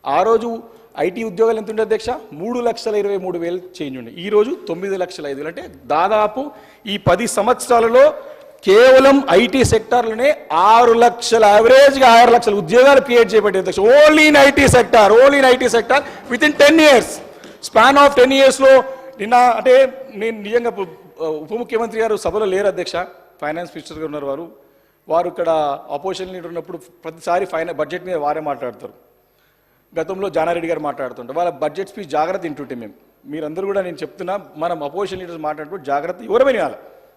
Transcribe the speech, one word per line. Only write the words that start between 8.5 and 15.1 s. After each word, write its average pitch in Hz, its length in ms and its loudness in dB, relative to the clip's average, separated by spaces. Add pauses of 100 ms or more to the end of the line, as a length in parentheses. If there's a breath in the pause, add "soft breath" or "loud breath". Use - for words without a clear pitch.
కేవలం 262 680 6
ఐటీ 233 340 2
సెక్టార్లోనే 226 880 -2
ఆరు 226 420 4
లక్షల, 233 520 2
యావరేజ్గా 262 600 6 (140)
ఆరు 240 100 6
లక్షల 233 220 2
ఉద్యోగాలు 247 480 4
క్రియేట్ 240 320 0
చేయబడ్డాయి 190 320 0
అధ్యక్ష. 180 140 -6
Only 302 500 4
in 294 80 4
ఐటీ 277 280 4
sector, 233 420 4 (120)